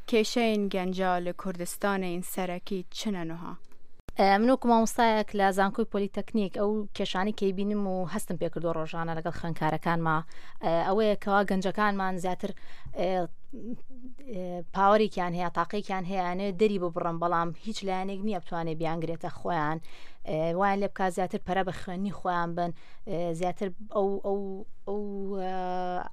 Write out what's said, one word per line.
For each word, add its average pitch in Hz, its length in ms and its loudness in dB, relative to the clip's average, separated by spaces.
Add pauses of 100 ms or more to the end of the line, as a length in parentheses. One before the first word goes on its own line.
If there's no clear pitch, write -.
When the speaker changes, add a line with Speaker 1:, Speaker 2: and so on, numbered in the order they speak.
Speaker 1:
کێشەین 220 600 2
گەنجا 185 440 0 (140)
لە 180 60 0
کوردستانین 180 880 -2
سەرەکی 185 580 -4 (160)
چنە 190 280 -2
نوها؟ 170 280 -6 (640)
Speaker 2:
ئێ، 196 220 6
من 233 120 6
وەکو 262 180 2
مامۆستایەک 226 720 4
لە 196 80 4 (120)
زانکۆی 196 340 2
پۆلیتەکنیک 202 640 -2
ئەو 208 140 2 (260)
کێشانی 196 360 0
کەی 196 200 2
بینم 202 340 0
و 185 100 0 (100)
هەستم 196 340 -2
پێ 170 100 2
کردووە 165 260 0
ڕۆژانە 165 420 -2
لەگەڵ 165 180 -2
خوێندکارەکانمان، 160 840 2
ئێ، - 500 -2 (120)
ئەوەیە 208 380 4
کەوا 202 180 4 (100)
گەنجەکانمان 190 640 2
زیاتر، 180 340 -2
ئێ، - 800 -2 (960)
ئێ، 180 380 -4 (100)
پاوەرێکیان 196 640 6
هەیە، 180 200 0
تاقەیەکیان 190 460 -2
هەیە، 185 240 0
یانێ 190 240 -2
دەری 208 300 4
ببڕن، 170 400 0
بەڵام 170 260 2 (180)
هیچ 220 180 -4
لایەنێک 190 420 -2
نییە 196 160 0
بتوانێ 165 380 -2
بیانگرێتە 165 580 -2
خۆیان. 160 400 0 (500)
ئێ، 160 260 0
وایان 196 240 2
لێ 196 100 0
بکا 196 220 0
زیاتر 185 360 -2
پەرە 185 180 2
بە 180 80 -2
خوێنی 190 400 -4
خۆیان 175 420 0
بن، 175 180 0 (340)
ئێ، 175 260 0
زیاتر 180 360 -2 (260)
ئەو، 196 140 4 (160)
ئەو، 202 160 0 (440)
ئەو، 202 160 -2 (320)
ئێ، 190 200 -2 (600)